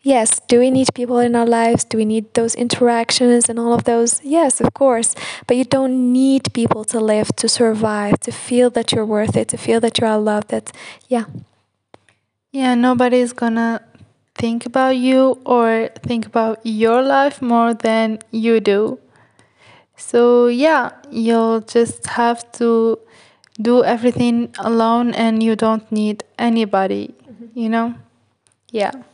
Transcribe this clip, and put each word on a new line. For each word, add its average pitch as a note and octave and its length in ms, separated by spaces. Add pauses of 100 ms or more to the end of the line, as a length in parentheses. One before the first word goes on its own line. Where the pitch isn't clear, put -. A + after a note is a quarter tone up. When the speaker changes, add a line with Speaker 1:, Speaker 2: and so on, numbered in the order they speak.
Speaker 1:
yes, B3+ 460
do A#3+ 120
we B3+ 120
need C4 240
people B3 240
in A#3+ 160
our A#3 100
lives? A#3 380
Do - 140
we A3 80
need G#3+ 280
those A#3 220
interactions A#3+ 960
and A3+ 100
all A#3 140
of A#3 100
those? A#3 400
Yes, C#4+ 380
of - 120
course. A#3 400 (320)
But B3 120
you B3+ 80
don't B3+ 480
need C4+ 400
people A3+ 320
to - 160
live, G#3+ 340
to - 140
survive, G#3+ 720
to A#3 100
feel B3 400
that A3+ 220
you're A3 120
worth G#3+ 300
it, A3+ 140
to - 80
feel A3+ 240
that A3+ 180
you A#3 80
are G#3+ 100
loved, G#3+ 300
that, A3 240 (380)
yeah. A#3 160 (1300)
Speaker 2:
Yeah, B3+ 220
nobody's B3 580
gonna A3+ 480 (520)
think A#3 320
about C4 300
you C4 500
or A3+ 440 (180)
think A#3 180
about A3+ 380
your A3+ 400
life C#4 380
more A#3 340
than A3 420 (140)
you A3+ 280
do. G#3 380 (1000)
So A#3+ 500
yeah, C4 440 (200)
you'll A3+ 500
just A#3 460 (100)
have A#3 360
to A3+ 440 (640)
do A#3+ 220
everything A#3+ 760
alone, A3+ 560
and A3+ 300
you A3+ 120
don't A3 360
need G#3+ 320 (160)
anybody, G#3 720 (160)
Speaker 1:
Mm-hmm. A#3 300
Speaker 2:
you A3+ 100
know? A3+ 240 (800)
Yeah. G#3 220 (200)